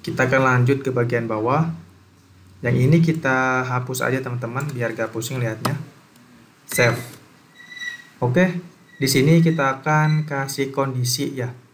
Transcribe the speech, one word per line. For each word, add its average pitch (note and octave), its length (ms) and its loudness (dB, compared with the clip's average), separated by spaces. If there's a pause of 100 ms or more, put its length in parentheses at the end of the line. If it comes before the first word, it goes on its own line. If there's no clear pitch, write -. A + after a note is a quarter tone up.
Kita C3 240 -2
akan C3 240 2
lanjut B2+ 320 4
ke - 80 -4
bagian A#2+ 400 -2
bawah. B2 400 0 (960)
Yang B2 120 2 (120)
ini D#3+ 160 6
kita C3 640 0
hapus B2+ 320 -4
aja, B2+ 240 -2
teman-teman, B2 480 -6
biar A#2 240 -4
gak A2+ 160 -4
pusing A#2 240 -6
lihatnya. A#2 400 -4 (880)
Save. A#2+ 320 0 (1300)
Oke, F3 400 2 (320)
di C#3 80 -2
sini C#3 400 6
kita C#3 400 0
akan D#3 400 2
kasih C#3 480 -4
kondisi C3+ 640 -2
ya. A#2+ 160 -6 (220)